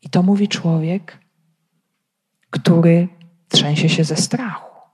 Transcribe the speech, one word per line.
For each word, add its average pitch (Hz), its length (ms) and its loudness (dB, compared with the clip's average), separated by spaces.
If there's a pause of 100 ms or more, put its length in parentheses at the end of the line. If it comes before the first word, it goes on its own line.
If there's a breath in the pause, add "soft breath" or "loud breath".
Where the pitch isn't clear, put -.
I 160 80 -16
to 180 120 2
mówi 202 260 2
człowiek, 165 680 -4 (1300)
który 170 580 2 (400)
trzęsie 151 400 0
się 160 160 0
ze 151 120 -6
strachu - 540 -6 (240)